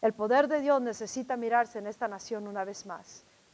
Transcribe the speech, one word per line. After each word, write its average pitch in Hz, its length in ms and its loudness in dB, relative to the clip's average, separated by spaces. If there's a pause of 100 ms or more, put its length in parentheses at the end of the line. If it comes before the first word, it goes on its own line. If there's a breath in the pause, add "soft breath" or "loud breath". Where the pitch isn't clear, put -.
El 220 140 2
poder 240 340 4
de 302 120 2
Dios 277 220 4
necesita 247 540 -4
mirarse 233 420 2
en 208 80 -8
esta 214 220 -4
nación 208 400 -8
una 202 160 -4
vez 196 200 -12
más. - 380 -16 (320 soft breath)